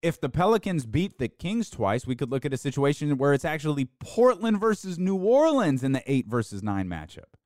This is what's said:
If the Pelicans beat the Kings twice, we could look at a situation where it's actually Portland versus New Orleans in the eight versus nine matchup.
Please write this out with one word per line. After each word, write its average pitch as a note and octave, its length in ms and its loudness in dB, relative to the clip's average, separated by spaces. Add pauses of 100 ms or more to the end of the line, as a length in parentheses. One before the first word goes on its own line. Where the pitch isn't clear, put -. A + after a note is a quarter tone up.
If E3 180 -2
the C#3+ 80 -2
Pelicans F3+ 580 2
beat D3+ 320 -2
the B2 80 -2
Kings G3+ 420 -4
twice, A2 380 -2
we C3 80 -2
could B2 160 -4
look C3 140 -2
at C#3 80 -2
a C3 60 -4
situation C#3+ 580 0
where C#3 160 4
it's C#3 140 0
actually D3+ 400 -2 (120)
Portland A3+ 600 2
versus F#3+ 400 -2
New F#3+ 160 0
Orleans A3 640 4
in C3+ 100 0
the C3+ 140 -2
eight C3 220 0
versus G#2+ 340 -4
nine G2 240 -2
matchup. D#2+ 480 -12 (120)